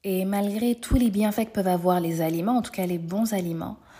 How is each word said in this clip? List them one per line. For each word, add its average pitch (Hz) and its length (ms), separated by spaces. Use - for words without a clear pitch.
Et 190 220
malgré 202 500
tous - 200
les 247 140
bienfaits 208 360
que 226 60
peuvent 190 160
avoir 180 320
les 165 220
aliments, 165 360
en 226 40
tout - 100
cas 185 140
les 180 120
bons 190 360
aliments, 175 440